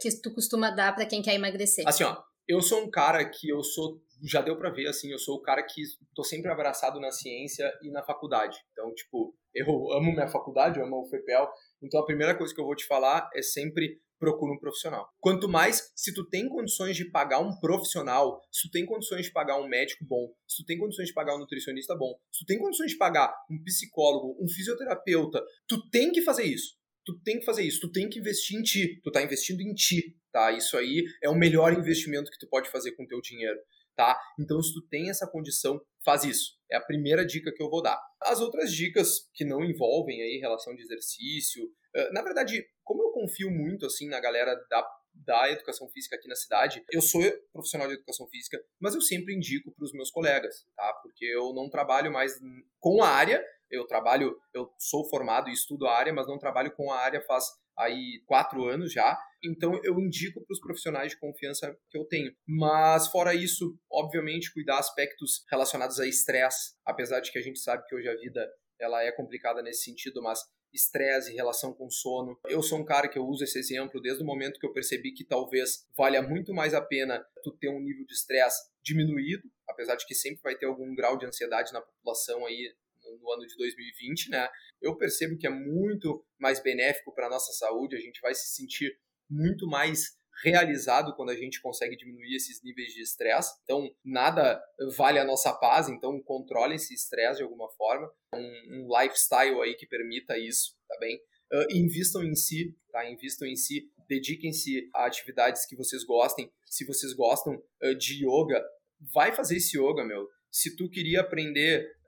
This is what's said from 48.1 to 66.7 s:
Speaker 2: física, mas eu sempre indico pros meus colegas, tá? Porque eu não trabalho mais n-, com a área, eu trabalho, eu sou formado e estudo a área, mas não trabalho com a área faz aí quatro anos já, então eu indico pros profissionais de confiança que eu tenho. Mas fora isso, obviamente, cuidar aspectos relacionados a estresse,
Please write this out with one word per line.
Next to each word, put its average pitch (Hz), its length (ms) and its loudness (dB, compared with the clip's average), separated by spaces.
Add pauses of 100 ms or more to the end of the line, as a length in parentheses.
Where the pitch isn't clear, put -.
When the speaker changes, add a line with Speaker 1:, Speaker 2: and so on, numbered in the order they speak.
Speaker 2:
física, - 320 -12 (180)
mas 202 160 -2
eu 320 60 0
sempre 185 340 0
indico 139 400 -4
pros 143 180 -10
meus 135 180 -8
colegas, 151 440 0 (220)
tá? 104 160 -2 (100)
Porque - 220 -14
eu 123 300 -2
não 135 160 -6
trabalho 143 420 2
mais 135 280 -2
n-, 127 220 -20 (160)
com 196 240 6
a 185 60 8
área, 156 340 6 (280)
eu 123 160 -4
trabalho, 120 500 4 (160)
eu 123 160 -6 (100)
sou 151 300 -4
formado 127 400 0
e 127 40 -8
estudo 135 340 -4
a 117 100 4
área, 139 160 2
mas 135 140 -2
não 139 120 -8
trabalho 135 360 -2
com 139 160 -4
a 131 80 0
área 135 240 0
faz 131 220 0 (340)
aí 120 480 -2
quatro 135 380 4
anos 147 280 -2
já, 120 240 4 (280)
então 170 400 0
eu 180 160 2
indico 185 440 -4
pros 196 140 -10
profissionais 151 540 -6
de - 80 -16
confiança 143 520 -8 (160)
que - 80 -10
eu 160 80 -4
tenho. 147 280 -4 (120)
Mas 156 640 6
fora 175 260 4
isso, 175 460 0 (100)
obviamente, 156 640 -2
cuidar 143 260 0
aspectos - 720 -2
relacionados 131 520 0
a 131 60 2
estresse, 127 680 2 (100)